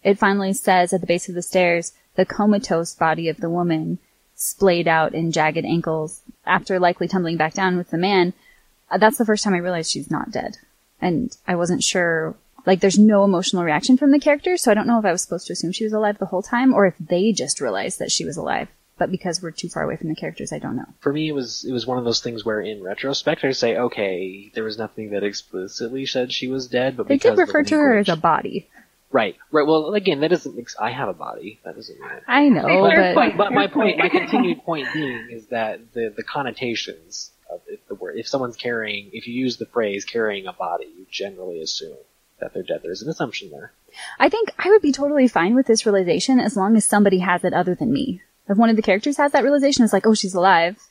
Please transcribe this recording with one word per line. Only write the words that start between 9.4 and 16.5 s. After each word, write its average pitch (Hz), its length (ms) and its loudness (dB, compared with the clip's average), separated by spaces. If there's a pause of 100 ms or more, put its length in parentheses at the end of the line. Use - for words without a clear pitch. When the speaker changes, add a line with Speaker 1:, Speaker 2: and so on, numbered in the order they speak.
Speaker 1:
time 202 80 2
I 175 60 0
realized 175 300 -4
she's - 220 -6
not - 200 -6
dead. - 260 -8 (440)
And - 340 -2 (120)
I 180 80 0
wasn't 175 280 0
sure, 165 520 -2 (300)
like, 185 160 4
there's 196 180 4
no 208 240 8
emotional 185 400 0
reaction 170 320 4
from 277 160 4
the 285 80 6
character, 302 380 0
so - 120 0
I 214 40 6
don't 208 140 0
know 233 120 2
if 214 60 -2
I 180 80 2
was 180 80 -2
supposed - 260 -8
to 170 60 -10
assume 175 180 -4
she 220 140 -4
was 214 80 -2
alive 214 240 0
the 202 80 -4
whole 226 160 -4
time, 254 320 2